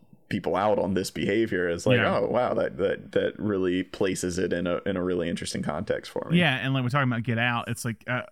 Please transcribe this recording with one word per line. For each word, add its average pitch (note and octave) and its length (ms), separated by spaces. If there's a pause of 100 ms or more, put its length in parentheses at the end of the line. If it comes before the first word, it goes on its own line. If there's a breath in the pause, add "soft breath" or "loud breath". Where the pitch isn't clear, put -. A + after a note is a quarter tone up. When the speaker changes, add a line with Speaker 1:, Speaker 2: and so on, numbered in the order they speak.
(300)
Speaker 1:
people F2 260
out G2+ 240
on F#2 160
this F#2 160
behavior." G2 580
It's E2+ 180
like, B2+ 120
Speaker 2:
Yeah. D#3 200
Speaker 1:
"Oh, - 100
wow, A#2+ 260
that, - 220
that, F#2 360
that F#2+ 260
really F#2 440
places F#2 560
it F#2 140
in F2 140
a, F2 200
in F#2+ 100
a F2+ 60
really F2+ 260
interesting - 340
context - 500
for - 180
me." E3+ 80
Speaker 2:
Yeah, D3+ 200
and, C3 160
like, C3+ 100
we're A#2+ 60
talking C3+ 200
about A2+ 140
Get A2+ 140
Out, A#2+ 300
it's A#2 160
like, A2+ 220
uh, A#2+ 260